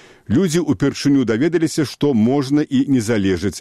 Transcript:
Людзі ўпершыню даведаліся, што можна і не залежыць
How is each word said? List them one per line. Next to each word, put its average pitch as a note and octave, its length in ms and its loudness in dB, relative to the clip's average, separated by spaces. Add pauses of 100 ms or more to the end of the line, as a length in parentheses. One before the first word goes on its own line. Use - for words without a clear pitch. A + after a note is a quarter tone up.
(300)
Людзі E3 320 2
ўпершыню C#3 640 0
даведаліся, D#3 580 0
што C#3+ 300 -2
можна C3 480 2
і C3+ 240 0
не C3 160 2
залежыць G2 580 -2